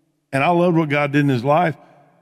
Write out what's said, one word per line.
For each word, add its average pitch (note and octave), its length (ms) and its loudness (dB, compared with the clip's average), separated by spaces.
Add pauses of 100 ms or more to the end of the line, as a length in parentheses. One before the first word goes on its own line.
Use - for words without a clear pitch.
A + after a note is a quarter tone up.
(320)
and C3+ 120 -2
I D#3+ 60 0
loved F3 280 2
what E3 100 0
God D3 240 -2
did D3 100 2
in C#3+ 80 0
his B2+ 140 0
life. D3+ 320 0 (460)